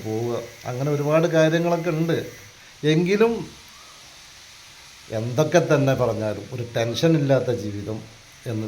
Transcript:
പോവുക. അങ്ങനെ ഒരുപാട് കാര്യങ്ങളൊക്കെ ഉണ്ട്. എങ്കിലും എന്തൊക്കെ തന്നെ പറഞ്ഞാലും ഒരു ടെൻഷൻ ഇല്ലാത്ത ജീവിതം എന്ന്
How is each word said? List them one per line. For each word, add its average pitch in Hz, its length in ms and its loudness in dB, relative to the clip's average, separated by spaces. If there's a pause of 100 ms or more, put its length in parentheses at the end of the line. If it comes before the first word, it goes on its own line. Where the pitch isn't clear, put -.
പോവുക. 113 300 -2 (300)
അങ്ങനെ 127 260 -4
ഒരുപാട് 151 380 2
കാര്യങ്ങളൊക്കെ 165 640 2
ഉണ്ട്. 160 280 0 (640)
എങ്കിലും 180 500 4 (1800)
എന്തൊക്കെ 123 520 0 (120)
തന്നെ 135 200 2
പറഞ്ഞാലും 107 580 -2
ഒരു 117 140 -8 (100)
ടെൻഷൻ 117 440 2
ഇല്ലാത്ത 135 300 2
ജീവിതം 104 760 -8 (260)
എന്ന് 110 180 -6